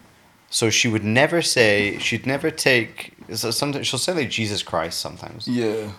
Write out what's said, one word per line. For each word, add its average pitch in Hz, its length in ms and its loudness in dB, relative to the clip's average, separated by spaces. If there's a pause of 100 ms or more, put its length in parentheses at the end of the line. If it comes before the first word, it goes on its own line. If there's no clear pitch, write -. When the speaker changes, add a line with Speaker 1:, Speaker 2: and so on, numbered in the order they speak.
(500)
Speaker 1:
So - 220 0
she - 160 2
would 107 160 0
never 147 400 4
say, 104 560 4
she'd - 260 -4
never 139 240 -2
take, 127 640 0 (200)
so 110 180 -4
sometimes 135 360 -2
she'll 127 120 -2
say, 185 140 -2
like, 143 180 0
"Jesus 104 320 -2
Christ" 82 360 -4
sometimes. 78 480 -10
Speaker 2:
Yeah. 110 520 -2